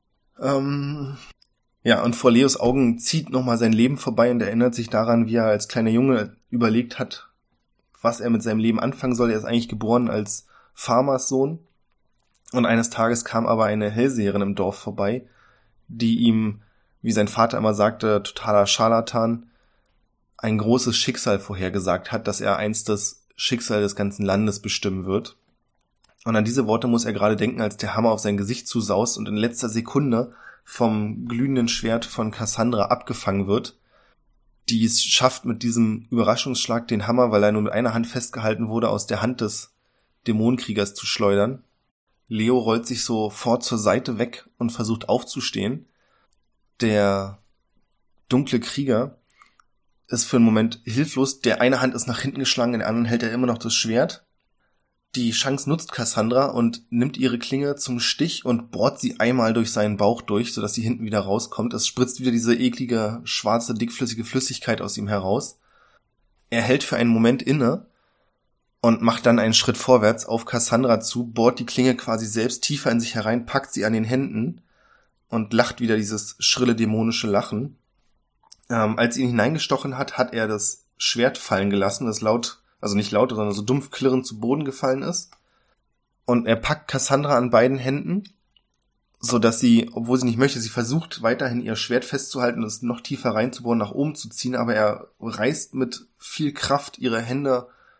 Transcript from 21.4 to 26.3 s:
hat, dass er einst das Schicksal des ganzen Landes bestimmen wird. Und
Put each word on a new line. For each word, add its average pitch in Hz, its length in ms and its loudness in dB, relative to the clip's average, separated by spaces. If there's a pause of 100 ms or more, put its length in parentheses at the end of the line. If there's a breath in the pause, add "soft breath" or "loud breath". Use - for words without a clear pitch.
hat, - 160 -4
dass - 140 -2
er 196 160 2
einst 214 320 -2
das - 360 -2 (100)
Schicksal 117 460 -2
des 101 140 -2
ganzen 101 300 -2
Landes 101 360 0
bestimmen 95 440 -4
wird. 95 300 -2 (880)
Und 113 100 0